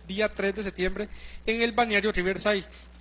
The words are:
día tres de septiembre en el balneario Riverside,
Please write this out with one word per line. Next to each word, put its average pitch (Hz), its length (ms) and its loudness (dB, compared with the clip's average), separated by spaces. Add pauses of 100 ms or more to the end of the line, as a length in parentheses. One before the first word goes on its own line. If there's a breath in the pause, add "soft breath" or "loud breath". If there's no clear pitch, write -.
día 202 260 0
tres 190 220 -2
de 214 80 -4
septiembre 190 440 -2 (380 loud breath)
en 226 160 2
el 233 100 4
balneario 214 400 4
Riverside, 190 540 2 (360 loud breath)